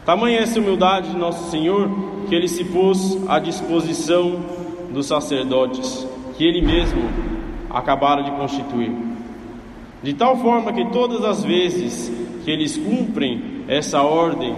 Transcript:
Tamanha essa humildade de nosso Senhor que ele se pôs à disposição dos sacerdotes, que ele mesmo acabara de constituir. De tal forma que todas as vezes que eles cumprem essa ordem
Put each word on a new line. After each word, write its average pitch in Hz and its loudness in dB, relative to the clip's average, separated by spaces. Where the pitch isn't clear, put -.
Tamanha 226 4
essa 226 2
humildade 190 2
de 185 -4
nosso 170 -2
Senhor 175 2
que 185 2
ele 175 2
se 175 -2
pôs 190 2
à 147 4
disposição 165 0
dos 139 -2
sacerdotes, 131 0
que - 0
ele 175 4
mesmo - 2
acabara 139 2
de 139 -4
constituir. 123 -2
De 143 -2
tal 247 4
forma 233 2
que 190 0
todas 240 0
as 208 2
vezes 170 0
que 143 -2
eles 156 -2
cumprem 151 -2
essa 147 2
ordem 147 2